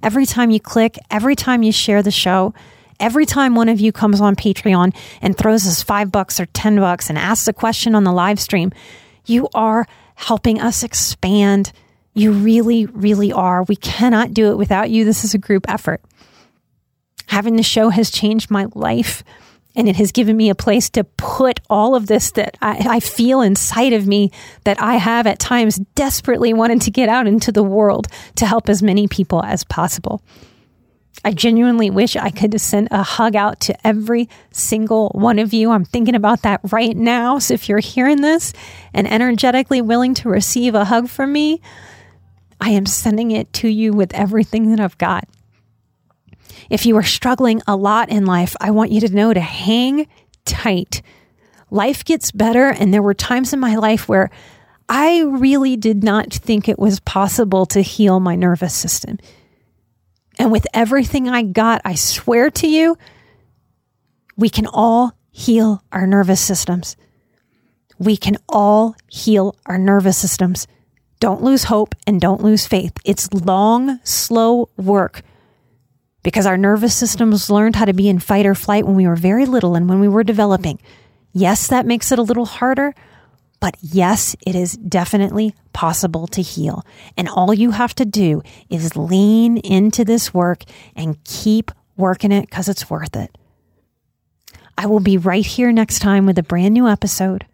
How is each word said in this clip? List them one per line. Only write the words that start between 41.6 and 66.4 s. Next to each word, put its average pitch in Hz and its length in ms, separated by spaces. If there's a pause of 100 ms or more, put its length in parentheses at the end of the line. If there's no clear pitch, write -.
I 202 100
am 202 140
sending 220 460
it 220 240
to - 140
you 214 260
with 196 180
everything 214 580
that 220 100
I've 196 180
got. - 260 (1500)
If 226 160
you 226 100
are 214 60
struggling 247 640
a 202 100
lot 208 320
in 208 160
life, 180 340
I 202 120
want 220 220
you 214 80
to 202 140
know 214 200
to 185 60
hang 247 680 (400)
tight. - 560 (680)
Life 208 340
gets - 260
better, 233 380
and 196 260
there 208 80
were 202 120
times 247 380
in 277 80
my 233 140
life 220 340
where 190 220 (580)
I 311 340
really 269 540
did 214 260
not 214 300
think - 360
it 220 100
was 196 220
possible 190 640
to 196 160
heal 190 380
my 175 160
nervous 175 380
system. - 440 (1200)
And 233 120
with 220 220
everything 247 560
I 247 140
got, 220 420
I 185 100
swear 240 580
to - 140
you, 320 300 (1400)
we 208 120
can 214 180
all 233 460 (180)
heal 220 600
our 190 160
nervous 190 340